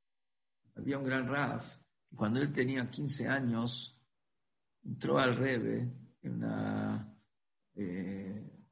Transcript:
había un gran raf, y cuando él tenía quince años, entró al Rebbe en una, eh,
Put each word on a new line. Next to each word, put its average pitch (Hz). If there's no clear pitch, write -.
había 135
un 139
gran 127
raf, 135
y -
cuando 110
él 147
tenía 131
quince 123
años, 123
entró 139
al 127
Rebbe 123
en 123
una, 53
eh, 95